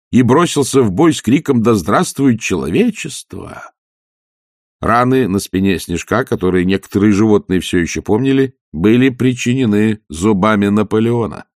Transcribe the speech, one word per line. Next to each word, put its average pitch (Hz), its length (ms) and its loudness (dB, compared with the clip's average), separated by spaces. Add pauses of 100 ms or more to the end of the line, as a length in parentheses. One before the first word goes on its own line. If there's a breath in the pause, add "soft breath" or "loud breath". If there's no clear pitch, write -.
(120)
и 123 120 4
бросился 139 580 2
в 110 100 2
бой 151 220 2
с - 80 -10
криком 131 400 0
«Да 113 140 4
здравствует 120 640 0
человечество!». 95 1300 -6 (1080)
Раны 123 460 0
на 98 120 -2
спине 95 400 -2
Снежка, 101 460 -4
которые 90 400 -2
некоторые 98 460 0
животные 101 480 0
всё 90 200 -2
ещё - 240 -4
помнили, 135 520 0 (160)
были 113 380 2
причинены 120 1000 0
зубами 101 580 0
Наполеона. 107 800 -2 (100)